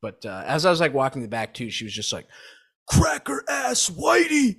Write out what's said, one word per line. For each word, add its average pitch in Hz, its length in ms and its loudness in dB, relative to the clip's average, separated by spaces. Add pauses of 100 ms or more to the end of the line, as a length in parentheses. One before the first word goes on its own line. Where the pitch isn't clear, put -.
But, - 240 -12
uh, 95 200 -10
as 143 200 -2
I 185 40 6
was, 170 100 4
like, 156 140 2
walking 135 280 0
the 117 60 -8
back 110 260 -6
too, 120 160 -8
she 107 160 -8
was 104 80 -10
just 104 200 -6
like, 82 140 -10 (600)
Cracker - 640 2
ass 262 400 -2
Whitey! 302 680 2